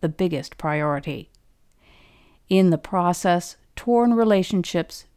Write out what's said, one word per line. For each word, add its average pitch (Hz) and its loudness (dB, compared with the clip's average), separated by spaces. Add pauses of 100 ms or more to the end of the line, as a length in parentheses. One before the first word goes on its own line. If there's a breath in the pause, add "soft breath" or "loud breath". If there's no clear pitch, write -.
the 165 -2
biggest 156 -4
priority. 151 -4 (1160 soft breath)
In 190 4
the 160 2
process, 175 -2 (180)
torn 240 2
relationships 196 0 (100)